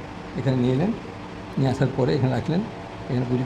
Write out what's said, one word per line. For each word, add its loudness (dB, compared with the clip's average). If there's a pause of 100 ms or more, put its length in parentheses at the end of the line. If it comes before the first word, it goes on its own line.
(360)
এখানে 2
নিয়ে 4
এলেন, 2 (680)
নিয়ে 4
আসার 2 (100)
পরে 2
এখানে 4
রাখলেন, 0 (500)
এখানে 0
পুজো 2